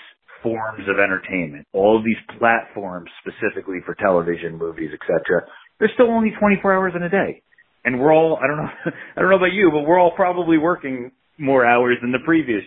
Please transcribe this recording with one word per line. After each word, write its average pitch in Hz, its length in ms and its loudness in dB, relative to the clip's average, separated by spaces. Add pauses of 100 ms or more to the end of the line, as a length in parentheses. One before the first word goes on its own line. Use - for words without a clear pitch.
(440)
forms 110 460 -6
of 98 100 0
entertainment, 92 720 -4
all 104 260 4
of 110 60 -2
these 110 140 -2 (200)
platforms 101 720 -2 (120)
specifically 95 640 -6
for 90 100 -10
television, 85 600 0
movies, 80 340 -8
et 76 160 -14
cetera. 85 400 -2 (320)
There's 214 140 0
still 240 160 4
only 226 280 0
twenty-four 196 360 2
hours 190 200 0
in 175 100 -6
a 175 60 -6
day. 170 320 -2 (440)
And 123 160 -2
we're 151 120 6
all, 160 300 4
I 131 40 2
don't 147 100 -4
know, 156 120 -6 (160)
<laughs> 165 60 -4 (240)
I - 60 -4
don't 175 80 4
know 190 80 6
about 180 160 0
you, 190 180 4
but 151 160 -2
we're 175 120 4
all 175 120 4
probably 175 460 0
working 139 540 -4 (260)
more 135 280 2
hours 120 360 4
than 123 100 -4
the 127 140 0
previous 135 420 0